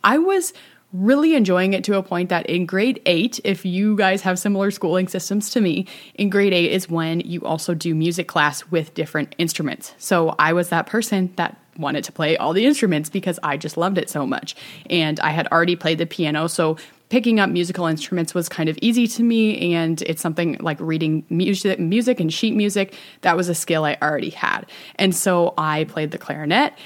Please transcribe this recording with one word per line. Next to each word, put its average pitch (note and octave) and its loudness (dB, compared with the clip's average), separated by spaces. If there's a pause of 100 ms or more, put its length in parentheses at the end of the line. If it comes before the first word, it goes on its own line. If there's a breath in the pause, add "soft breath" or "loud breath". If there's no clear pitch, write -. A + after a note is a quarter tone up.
I B3 4
was F#4 0 (380 loud breath)
really C#4 4
enjoying F#3+ 2
it F#3+ -2
to G3+ 0
a F#3+ 0
point F3+ -4
that F3 -2
in F3+ 0
grade G#3 0
eight, F3+ 2
if G3 -2
you G3 0
guys F#3+ 2
have F#3 0
similar G3+ 0
schooling F#3 0
systems G3 -4
to A#3+ 2
me, F#3 0 (300 loud breath)
in G3+ 0
grade G3+ 4
eight F3 4
is F3+ -2
when E3 -2
you F3 -6
also D#3+ -2
do D#3+ -2
music E3+ 0
class D3 0
with D#3+ -2
different D3+ -4
instruments. - -4
So E3 2
I D#3 4
was F3 0
that E3 0
person G3+ 0
that E3+ -2 (220)
wanted C#3+ -4
to - -12
play D#3+ 0
all D#3 -2
the G#3+ 2
instruments F#3 2
because F3+ -4
I D3 -2
just E3 -8
loved F3+ 0
it - -4
so D3 -4
much. - -6 (340 loud breath)
And D#3 0
I D#3 0
had D#3 0
already E3+ 4
played E3 0
the E3 -2
piano, D#3 -2
so D#3+ 0 (320 loud breath)
picking A3+ 4
up F#3+ 4
musical F3 -2
instruments E3 -2
was E3+ -2
kind D#3+ -2
of D#3 -2
easy A#3 4
to A#3 -2
me, A3 2
and E3 0
it's - -4
something E3 -2
like D#3 -2
reading D#3+ 0
music, F#3 0
music A3+ 2
and D#3+ 0
sheet - 0
music, G3+ 0 (260 loud breath)
that E3+ 4
was F3+ -2
a F3 0
skill D#3+ -2
I D3 0
already D3+ -2
had. - -2 (300 loud breath)
And F#3 2
so F3 2
I D#3 0
played D#3 -6
the - -10
clarinet D3+ 0 (120)